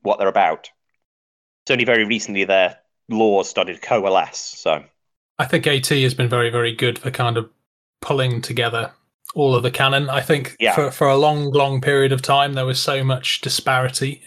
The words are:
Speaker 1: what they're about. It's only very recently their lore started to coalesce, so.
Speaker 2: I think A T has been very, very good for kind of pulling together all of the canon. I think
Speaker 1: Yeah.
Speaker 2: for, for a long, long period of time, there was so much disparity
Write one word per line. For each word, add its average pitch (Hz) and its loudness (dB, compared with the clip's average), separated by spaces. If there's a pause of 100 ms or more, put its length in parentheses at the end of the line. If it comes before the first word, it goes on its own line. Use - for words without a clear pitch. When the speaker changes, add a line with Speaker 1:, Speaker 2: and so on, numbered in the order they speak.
Speaker 1:
what 101 0
they're 98 2
about. 95 0 (920)
It's - -2
only 123 2
very 113 2
recently 101 -2
their 92 2 (300)
lore 107 2
started 90 -4
to 82 -18
coalesce, 95 0
so. - -4 (560)
Speaker 2:
I 131 -2
think 156 0
A 139 2
T 135 0
has 131 0
been 120 0
very, 120 0
very 117 -2
good 120 -2
for 127 -8
kind 120 -2
of 113 -6 (500)
pulling 127 -2
together 117 -4 (420)
all 139 2
of 120 0
the 127 -2
canon. 139 0
I 135 -2
think 143 -2
Speaker 1:
Yeah. 107 2
Speaker 2:
for, 143 0
for 143 0
a 139 4
long, 147 2
long 139 2
period 139 2
of 131 -2
time, 139 2
there 131 -2
was 131 -2
so 135 -2
much 131 -2
disparity 131 -2